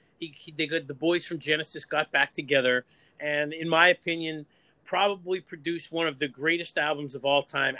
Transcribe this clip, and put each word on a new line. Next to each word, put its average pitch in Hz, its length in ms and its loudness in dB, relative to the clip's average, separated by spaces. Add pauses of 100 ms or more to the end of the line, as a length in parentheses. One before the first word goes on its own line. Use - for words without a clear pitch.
(180)
he, 160 180 -12
he, - 140 -18
they 156 160 -2
got, 147 220 -2
the 143 60 -8
boys 165 300 0
from 170 140 -6
Genesis 156 460 -2
got 151 260 -2
back 143 220 2
together, 127 540 2 (340)
and 147 320 -2
in 160 160 -8
my 165 220 6
opinion, 165 560 -4 (380)
probably 190 540 -2
produced 160 540 -8
one 165 160 0
of 135 100 -6
the 151 80 -2
greatest 160 500 -2
albums 147 380 -2
of 127 100 -10
all 139 200 4
time, 135 360 -2